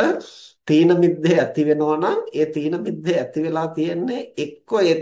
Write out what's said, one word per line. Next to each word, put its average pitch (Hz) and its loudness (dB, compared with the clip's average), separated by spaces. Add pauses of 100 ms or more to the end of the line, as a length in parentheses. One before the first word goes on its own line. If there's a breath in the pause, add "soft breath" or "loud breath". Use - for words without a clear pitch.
(600 loud breath)
තීන 160 4
මිද්දේ 165 2
ඇති 147 0
වෙනවා 151 2
නම් 202 -2 (120)
ඒ 151 0
තීන 156 -4
මිද්දේ 160 -4
ඇති - -4
වෙලා 160 -2
තියෙන්නේ 170 -4 (160)
එක්ක - -10
ඒ 165 4